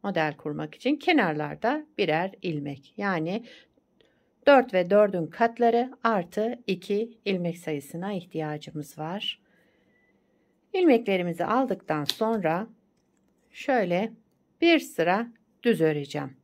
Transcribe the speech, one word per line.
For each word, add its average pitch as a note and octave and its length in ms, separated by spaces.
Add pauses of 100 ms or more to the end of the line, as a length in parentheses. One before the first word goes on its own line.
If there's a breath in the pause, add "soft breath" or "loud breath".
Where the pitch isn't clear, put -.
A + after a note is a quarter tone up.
Model E3 340
kurmak D3+ 380
için C#4+ 220
kenarlarda A3 880 (120)
birer F3 340 (100)
ilmek. D3 540
Yani G3 480 (1000 loud breath)
dört B3+ 280
ve F3+ 160
dördün G3 360
katları A#3 680 (100)
artı A3 640
iki G3+ 580
ilmek F3 340
sayısına E3 540
ihtiyacımız D3+ 880
var. E3 420 (1300)
İlmeklerimizi A3 720
aldıktan G#3+ 600
sonra G#3 640 (840)
şöyle G#3+ 600 (480)
bir E4 180
sıra G3 540 (300)
düz G#3+ 180
öreceğim. D3 640